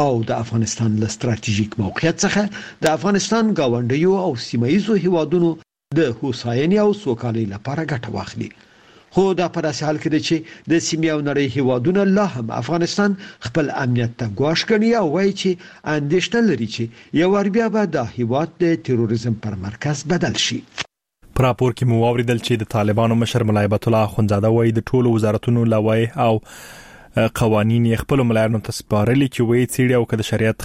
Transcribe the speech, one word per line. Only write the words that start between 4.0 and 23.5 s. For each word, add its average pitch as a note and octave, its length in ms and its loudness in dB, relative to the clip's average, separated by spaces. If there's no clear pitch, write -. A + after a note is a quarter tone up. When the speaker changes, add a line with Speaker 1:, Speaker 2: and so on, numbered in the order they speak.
Speaker 1:
او F3 60 -2
سیمه B2 280 0
ییزو G#3 280 0
هیوادونو E3+ 500 2
د C#3 160 2
هوساینې C3+ 640 0
او G#3 220 2
سوکالۍ A2+ 400 -2
لپاره C#3+ 380 -6
ګټه A2+ 260 -6
واخلي. G2+ 380 -10
خو F#3 80 4
دا F3+ 80 0
په E3+ 80 -4
داسې D#3 220 -4
حال D3+ 160 0
کې D#3+ 100 -4
ده D3+ 160 2
چې E3 80 0
د E3 120 4
سیمې D#3+ 300 -2
او D3+ 80 -2
نړۍ C#3+ 340 0
هیوادونه C#3 480 2
لا G#3 60 4
هم A2+ 220 -8
افغانستان E3+ 580 0
خپل C#3+ 320 0
امنیت B2 400 0
ته B2 80 -4
ګواښ D3 320 0
ګڼي A3+ 300 2
او F3 160 0
وایي G3 240 0
چې F#3+ 100 -2
اندېښنه E3 440 0
لري A#2 260 0
چې A#2 460 -4
یو F3 120 4
وار G3+ 240 2
بیا A3+ 160 2
به G#3 220 0
دا C3+ 160 0
هیواد B2+ 500 -2
د E3 160 2
تروریزم A#2 460 0
پر G2+ 160 -6
مرکز C#3+ 400 -6
بدل E3+ 320 -2
شي. B2 140 -4
Speaker 2:
په C3 140 2
راپور B2 280 0
کې B2 140 0
مو A2+ 160 4
واوریدل A#2+ 400 0
چې A2 180 0
د - 140 -14
طالبانو A2+ 460 2
مشر A#2 280 0